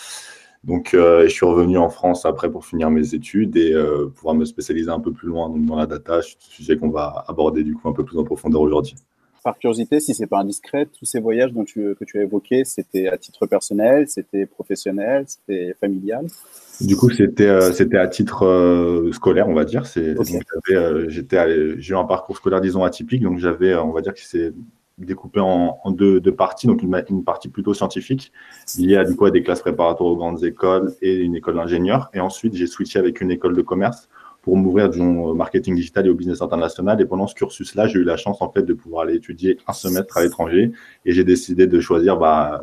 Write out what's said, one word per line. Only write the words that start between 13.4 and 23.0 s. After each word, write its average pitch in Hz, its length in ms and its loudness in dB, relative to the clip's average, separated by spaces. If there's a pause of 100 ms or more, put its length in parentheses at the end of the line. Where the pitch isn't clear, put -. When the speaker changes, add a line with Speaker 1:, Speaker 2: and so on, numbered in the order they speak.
Speaker 2:
personnel, 110 640 0
c'était 98 380 -6
professionnel, 104 800 -4
c'était 92 520 -8
familial ? 101 460 -4 (560)
Speaker 1:
Du 98 160 2
coup, 123 140 6
c'était, 101 380 4
euh, 92 220 6
c'était 92 280 2
à 90 100 2
titre, - 380 0
euh, 87 680 4
scolaire, 92 340 2
on 92 60 0
va 78 140 2
dire. 135 180 -4
C'est, 80 320 -4
Speaker 2:
Ok. 67 160 -4
Speaker 1:
donc, - 100 -6 (240)
j'avais, 92 140 2
euh, 82 300 0
j'étais 85 260 -4
allé, 80 420 2
j'ai 78 140 -8
eu 95 60 0
un 87 80 0
parcours 95 320 -4
scolaire, 95 240 0
disons, 92 220 0
atypique. 120 380 -2